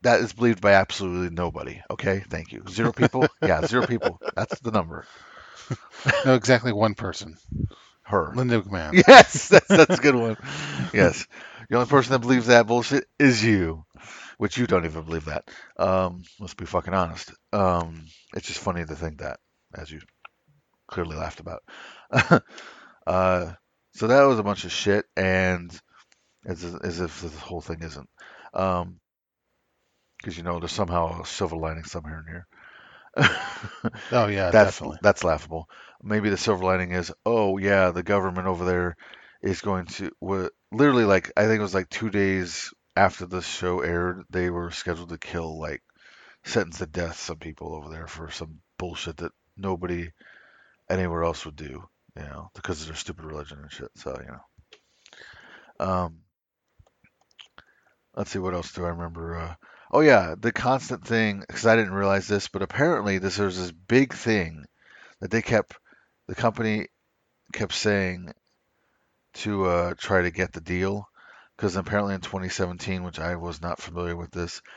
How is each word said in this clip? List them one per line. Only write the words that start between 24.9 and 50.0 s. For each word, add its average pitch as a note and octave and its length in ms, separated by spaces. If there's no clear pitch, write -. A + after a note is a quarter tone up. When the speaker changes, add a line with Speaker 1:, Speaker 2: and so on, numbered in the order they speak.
Speaker 1:
and F#2 640
as, F2 200
as F2 360
if E2+ 200
the F2 80
whole E2+ 220
thing E2 220
isn't. D2 260
Um, F2+ 460
'cause, F#2 120
you E2+ 60
know, F2 160
there's E2 140
somehow E2+ 500
a - 20
silver E2+ 320
lining D#2+ 280
somewhere D#2 340
in D#2+ 80
here. E2+ 200
<laughs> - 960
Speaker 2:
Oh, A#2+ 140
yeah, G2 240
Speaker 1:
That's, G2+ 280
Speaker 2:
definitely. D2 240
Speaker 1:
that's G2+ 200
laughable. D#2+ 460
Maybe G#2 280
the G2 60
silver F#2 280
lining F#2 260
is, F2+ 220
oh, G#2+ 340
yeah, F#2+ 340
the F2 100
government F#2 460
over F2+ 160
there F2+ 320
is F#2+ 200
going F#2 260
to, F#2+ 240
wa-, F#2 280
literally, B2 320
like, G2 320
I G2+ 100
think A2 140
it - 20
was, G2 120
like, F#2+ 140
two A2 220
days F#2+ 640
after F#2+ 300
the F2+ 140
show F2+ 420
aired, F2 480
they F2+ 200
were E2+ 220
scheduled E2+ 380
to E2+ 80
kill, D#2+ 420
like, D2+ 220
sentence E2+ 340
to F2+ 80
death E2 340
some D#2+ 180
people D#2 380
over D2+ 120
there D#2+ 200
for D#2 240
some D#2+ 260
bullshit E2+ 400
that E2+ 140
nobody F2 540